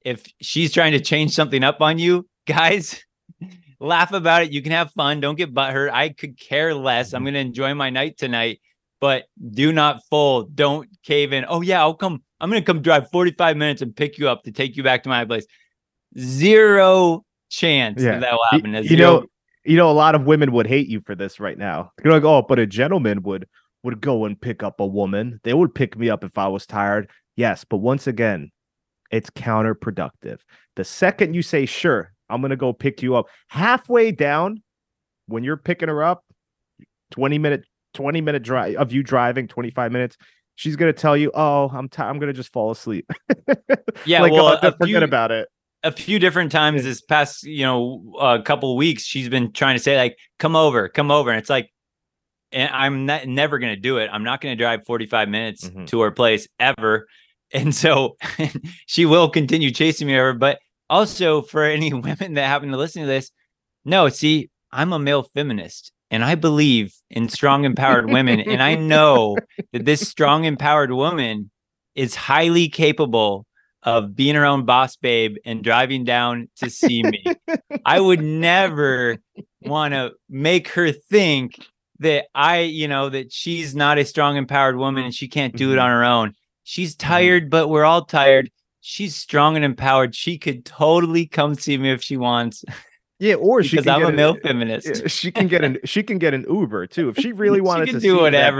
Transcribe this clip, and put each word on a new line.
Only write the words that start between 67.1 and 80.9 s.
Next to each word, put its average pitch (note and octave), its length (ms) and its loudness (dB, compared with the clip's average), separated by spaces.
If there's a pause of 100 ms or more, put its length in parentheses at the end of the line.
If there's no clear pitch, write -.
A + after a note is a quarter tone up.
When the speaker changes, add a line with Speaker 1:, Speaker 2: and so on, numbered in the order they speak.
Speaker 1:
strong, C#3+ 360 2
empowered B2+ 460 2
women. B2 300 2
And A2 220 -2
I D3+ 140 2
know D3+ 600 4 (180)
Speaker 2:
<laughs> - 180 -14
Speaker 1:
that A#2 120 -6
this D3 240 0
strong, D3+ 360 0
empowered D3 480 0
woman B2+ 580 -4 (440)
is C3 220 -4
highly E3+ 520 2
capable A#2 760 0 (400)
of G#2+ 320 0
being C#3 180 2
her D3 100 4
own C#3 220 2
boss B2+ 300 2
babe A2+ 400 -2 (100)
and A2+ 160 -8
driving B2+ 420 0
down A#2+ 520 -2
to B2+ 120 -8
see A#2+ 340 0
me. - 220 -2 (320)
Speaker 2:
<laughs> - 300 -8
Speaker 1:
I E3+ 140 4
would F#3 200 4
never D3+ 960 0 (440)
wanna C#3 480 -4 (180)
make D#3 420 -2
her E3+ 220 0